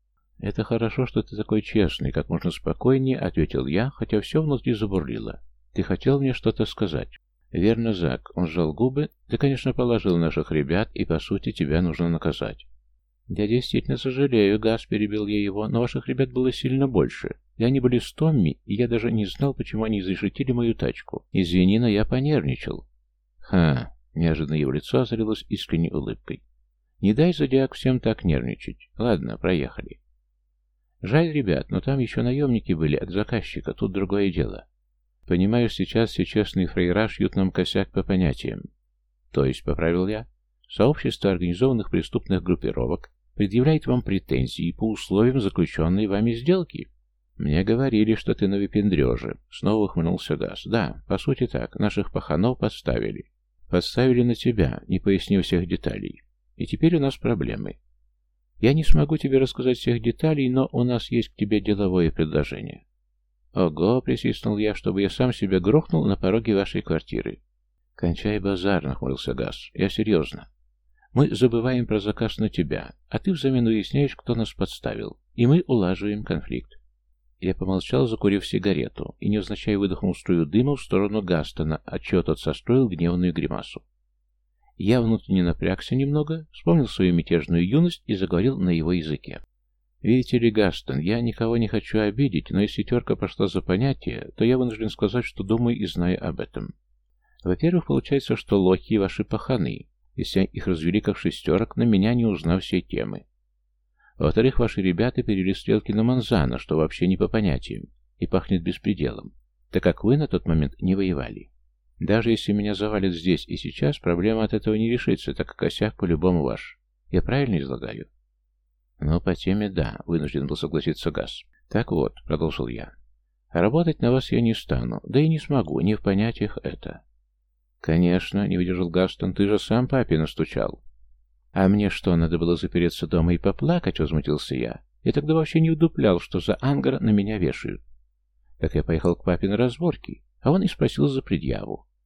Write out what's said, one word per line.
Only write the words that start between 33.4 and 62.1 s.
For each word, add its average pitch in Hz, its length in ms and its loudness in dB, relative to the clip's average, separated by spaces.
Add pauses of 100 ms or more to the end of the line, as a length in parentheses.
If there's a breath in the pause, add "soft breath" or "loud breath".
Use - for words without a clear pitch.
тут 107 180 -4
другое 98 400 0
дело". 78 360 -4 (600)
"Понимаешь, 107 460 2
сейчас 113 380 0
все 90 140 -2
честные 98 420 0
фрейра 90 400 0
шьют - 280 -2
нам 92 160 2
косяк 98 400 -2
по 101 100 -2
понятиям". 80 600 -2 (680)
"То 69 140 2
есть", — 65 200 -2
поправил 82 420 0
я, — 107 200 -6 (420)
"сообщество 117 640 2
организованных 95 600 0
преступных - 500 -2
группировок 76 720 -2 (240)
предъявляет 123 500 2
вам 127 160 0
претензии 80 720 -2
по 110 180 -4
условиям 110 500 2
заключённой 92 680 0
вами 104 260 2
сделки". 156 560 -2 (480)
"Мне 73 260 2
говорили, 110 520 2
что - 180 -2
ты 104 140 0
на 98 100 0
выпендрёже", — 78 800 0 (140)
снова 107 320 0
ухмыльнулся 160 540 -2
Газ. - 280 -8
"Да, 98 420 -2
по 98 120 0
сути 131 260 0
так, - 300 -6
наших 101 360 -2
паханов 98 460 0
подставили". 55 720 -4 (380)
"Подставили 120 540 2
на 120 100 2
тебя, 104 540 0
не 92 120 0
пояснив 98 460 2
всех 90 220 0
деталей. - 560 -6 (320)
И - 100 -6
теперь 170 300 2
у 156 40 2
нас 135 180 0
проблемы. 104 640 -4 (800)
Я 139 140 4
не 156 100 2
смогу 151 340 8
тебе 135 200 2
рассказать 127 400 2
всех 117 240 0
деталей, 135 480 0
но 131 220 2
у 123 120 0
нас 123 280 -2
есть 120 180 0
к - 60 -20
тебе 104 260 0
деловое 92 500 2